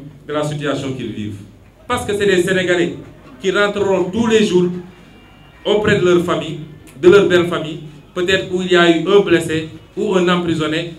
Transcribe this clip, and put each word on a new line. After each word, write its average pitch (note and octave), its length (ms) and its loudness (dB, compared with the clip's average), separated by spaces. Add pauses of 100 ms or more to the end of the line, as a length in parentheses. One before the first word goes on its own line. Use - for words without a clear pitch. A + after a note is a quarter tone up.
(280)
de D3 60 -8
la D3+ 100 -2
situation C#3+ 500 -4
qu'ils A2+ 180 -8
vivent. G#2 280 -10 (480)
Parce A#3+ 180 -4
que G3+ 120 -4
c'est G3+ 80 0
des F#3 180 2
Sénégalais F3+ 520 0 (460)
qui F#3+ 100 -2
rentreront G3 540 0
tous A3 220 -2
les A3 180 4
jours F3+ 240 2 (960)
auprès G#3 360 2
de F3+ 60 0
leur F3 180 4
famille, D#3 360 -4 (420)
de F3 80 6
leur F#3+ 180 8
belle F3 200 2
famille, D#3 320 -6 (340)
peut-être F#3 400 -2
où F#3 80 -2
il F3+ 100 -2
y F3+ 40 2
a E3+ 220 4
eu D#3+ 100 -4
un G3+ 140 6
blessé, D#3+ 480 0 (260)
ou - 200 -2
un F3+ 120 2
emprisonné, E3+ 720 -2